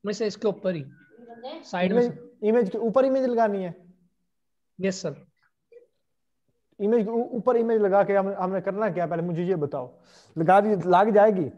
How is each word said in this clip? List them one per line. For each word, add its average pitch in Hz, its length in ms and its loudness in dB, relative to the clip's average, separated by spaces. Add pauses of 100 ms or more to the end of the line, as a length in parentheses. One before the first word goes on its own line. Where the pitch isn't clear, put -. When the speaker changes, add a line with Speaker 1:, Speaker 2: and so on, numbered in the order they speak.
Speaker 1:
मैं 202 100 -6
सर 220 120 -4
इसके 208 220 -4
ऊपर 196 280 -2
ही, 139 100 -8 (760)
साइड 185 300 -2
में 240 80 4
Speaker 2:
इमेज, 240 120 0
Speaker 1:
सर। - 340 -8
Speaker 2:
इमेज 220 220 2
के 226 80 -6
ऊपर 233 280 2
इमेज 262 200 0
लगानी 220 380 0
है? 170 120 -10 (1040)
Speaker 1:
यस 190 220 -4
सर। 147 140 -8 (1600)
Speaker 2:
इमेज 214 260 0
के 220 60 -6
ऊ-, 233 180 -2
ऊपर 240 280 0
इमेज 226 240 0
लगा 196 220 4
के 196 100 0
हम, 196 200 0
हमने 190 280 -4
करना 196 280 -4
क्या, 165 180 -4
पहले 170 140 -4
मुझे 175 220 -4
ये 185 120 -2
बताओ। 143 380 -6 (440)
लगा 180 240 4
दी, 214 140 0 (140)
लग 196 240 4
जाएगी? 202 440 4